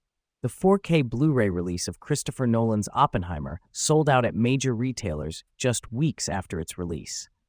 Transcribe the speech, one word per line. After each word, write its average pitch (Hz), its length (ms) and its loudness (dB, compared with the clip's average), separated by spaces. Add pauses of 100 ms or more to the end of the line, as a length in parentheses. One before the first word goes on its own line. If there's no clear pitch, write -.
(420)
The 127 80 -2
four 196 280 4
K 165 220 2
Blu-ray 123 480 2
release 87 400 -2
of 87 120 -10
Christopher - 460 -4
Nolan's 113 460 2
Oppenheimer 87 680 -2 (120)
sold 151 380 2
out 127 160 4
at 87 80 -2
major 127 400 2
retailers 85 680 -6 (140)
just - 340 -2
weeks 131 380 -2
after 82 320 -6
its - 160 -8
release. 85 540 -8 (180)